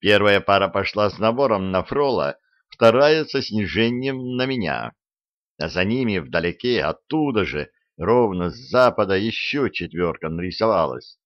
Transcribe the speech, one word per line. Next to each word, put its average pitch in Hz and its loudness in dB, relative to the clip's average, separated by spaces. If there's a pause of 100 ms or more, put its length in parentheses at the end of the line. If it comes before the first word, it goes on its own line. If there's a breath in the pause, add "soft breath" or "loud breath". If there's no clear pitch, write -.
Первая 101 4
пара 98 2
пошла 101 -2
с 92 -6
набором 110 0
на 92 0
Фрола — 120 -2 (300)
вторая 143 4
со 135 -4
снижением 123 -2
на 127 -2
меня. 78 -4 (680)
А 80 -4
за 90 -2
ними 110 -2
вдалеке, 85 -2
оттуда 113 -2
же, 73 -8 (260)
ровно 98 0
с - -12
запада, 117 2
ещё 113 -2
четвёрка 82 -4
нарисовалась. 85 -2